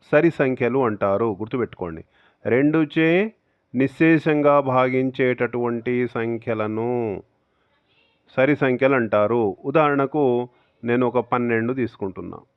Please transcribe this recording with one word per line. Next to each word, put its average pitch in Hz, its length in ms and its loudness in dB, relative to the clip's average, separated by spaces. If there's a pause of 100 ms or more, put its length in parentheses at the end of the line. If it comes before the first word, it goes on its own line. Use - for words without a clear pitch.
(120)
సరి 156 180 4
సంఖ్యలు 131 540 -2
అంటారు. 107 560 0
గుర్తుపెట్టుకోండి, 98 600 -8 (420)
రెండు 143 340 2 (200)
చే 160 100 2 (680)
నిశ్శేషంగా 147 840 2
భాగించేటటువంటి 127 1300 -2 (220)
సంఖ్యలను 113 720 -4 (1500)
సరి 135 200 4
సంఖ్యలు 131 440 2
అంటారు. 107 640 0
ఉదాహరణకు 143 600 0 (580)
నేను 120 240 0
ఒక 120 120 0 (140)
పన్నెండు 120 400 -2
తీసుకుంటున్నా. 95 680 -8 (160)